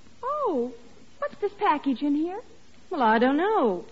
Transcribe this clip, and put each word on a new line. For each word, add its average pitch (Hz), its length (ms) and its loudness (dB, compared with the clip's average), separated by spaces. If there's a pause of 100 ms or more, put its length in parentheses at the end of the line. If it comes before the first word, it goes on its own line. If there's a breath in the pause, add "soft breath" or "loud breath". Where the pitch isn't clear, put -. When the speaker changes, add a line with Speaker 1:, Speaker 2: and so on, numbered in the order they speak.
(220)
Speaker 1:
Oh, 466 480 -2 (480)
what's - 220 -6
this 392 180 -2
package 285 440 0
in 294 120 2
here? 339 240 -2 (520)
Speaker 2:
Well, 311 120 -2
I 220 160 4
don't 262 180 4
know. 320 560 0